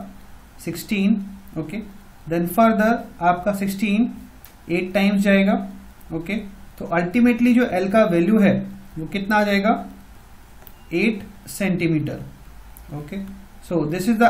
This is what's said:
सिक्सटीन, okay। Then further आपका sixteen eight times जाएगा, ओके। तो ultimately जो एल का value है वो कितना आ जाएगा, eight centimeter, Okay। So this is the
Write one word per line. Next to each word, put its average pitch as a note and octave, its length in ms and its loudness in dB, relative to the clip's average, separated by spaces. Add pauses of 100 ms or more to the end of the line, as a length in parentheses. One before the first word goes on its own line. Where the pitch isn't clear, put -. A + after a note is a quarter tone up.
(640)
सिक्सटीन, G3 560 -2 (360)
okay। D#3+ 240 -10 (440)
Then E3+ 240 -2
further A3 440 2 (280)
आपका F3 320 0
sixteen G3+ 560 -2 (600)
eight F#3 220 -2
times G3 280 2
जाएगा, G3 320 4 (600)
ओके। E3 220 -6 (420)
तो G3+ 140 -12
ultimately A#3 640 4
जो - 160 6
एल F#3 200 0
का A3 140 6
value F3 340 2
है G3 140 6 (440)
वो D#3+ 100 -8
कितना G3 280 -2
आ G#3 80 4
जाएगा, G3 300 2 (1200)
eight G#3 300 0 (260)
centimeter, E3+ 720 -2 (720)
Okay। D3 260 -12 (440)
So - 240 -2
this F#3 200 -2
is A#3 120 2
the A#3 100 6